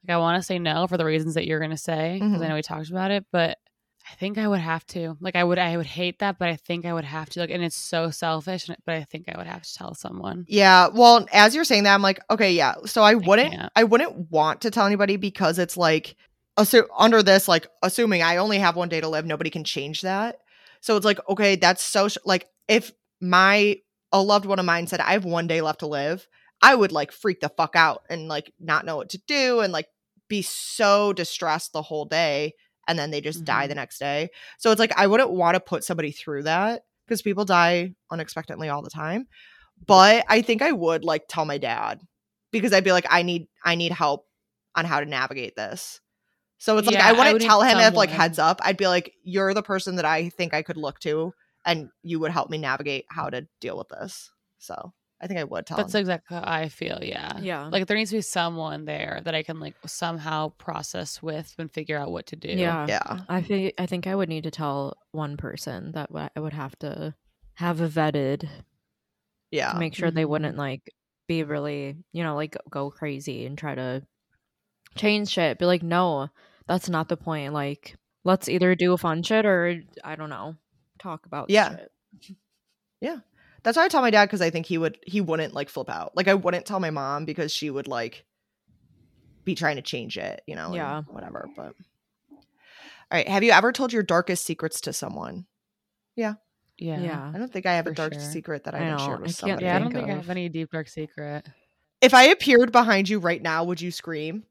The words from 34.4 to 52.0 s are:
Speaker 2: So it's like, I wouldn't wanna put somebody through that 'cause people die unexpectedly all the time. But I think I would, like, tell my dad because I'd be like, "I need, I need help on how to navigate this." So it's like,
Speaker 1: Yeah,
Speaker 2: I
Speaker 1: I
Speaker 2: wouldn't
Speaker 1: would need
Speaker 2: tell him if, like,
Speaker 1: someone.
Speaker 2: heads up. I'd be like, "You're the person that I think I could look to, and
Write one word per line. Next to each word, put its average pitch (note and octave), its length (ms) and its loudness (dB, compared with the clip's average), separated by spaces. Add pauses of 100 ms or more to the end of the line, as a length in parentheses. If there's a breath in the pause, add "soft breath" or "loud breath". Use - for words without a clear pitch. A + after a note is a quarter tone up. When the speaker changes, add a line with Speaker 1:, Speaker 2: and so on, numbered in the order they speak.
Speaker 2:
So A3+ 140 2
it's G#3+ 80 4
like, A3+ 180 2
I G3+ 80 6
wouldn't A3+ 240 4
wanna F3+ 300 2
put F3 240 -6
somebody D#3+ 260 -4
through D3 340 -10
that F#3+ 400 -2 (220)
'cause A3+ 160 -2
people G3+ 220 -2
die F3 500 2 (160)
unexpectedly D#3+ 600 -10
all C#3+ 120 -6
the - 80 -16
time. E3 380 -6 (580 soft breath)
But G#3 420 10
I A3+ 140 6
think A#3 200 0
I D#4+ 100 2
would, E3 320 0
like, D#3 240 -2
tell D#3+ 160 -4
my C#3+ 140 -6
dad A2+ 420 -6 (500)
because A3 220 0
I'd F#3 120 4
be F#3 80 4
like, F3+ 180 2
"I F3 120 6
need, E3+ 260 -4 (160)
I E3+ 100 2
need E3+ 180 -4
help D#3+ 340 -2 (480)
on E3 120 0
how D3 140 0
to D3 60 -6
navigate C3 500 -6
this." - 440 -12 (580)
So G#3+ 200 2
it's G#3 80 0
like, A3 80 4
Speaker 1:
Yeah, F#3+ 120 6
Speaker 2:
I A3 40 10
Speaker 1:
I - 20 8
Speaker 2:
wouldn't A#3 220 6
Speaker 1:
would A3+ 80 2
need A3+ 60 0
Speaker 2:
tell G#3+ 140 6
him A3+ 160 6
if, G#3 160 6
like, F#3+ 160 4
Speaker 1:
someone. F3+ 120 -4
Speaker 2:
heads E3 160 0
up. E3 260 2
I'd F#3+ 140 0
be F#3+ 100 0
like, F3+ 240 0 (100)
"You're F#3+ 320 -2
the G#3 80 -2
person F#3+ 340 -6
that E3+ 100 -4
I E3 240 0
think E3+ 240 -6
I D#3 80 -2
could D#3+ 160 -8
look D3 220 -8
to, D#3+ 340 -4 (320)
and D#3+ 240 -2 (120)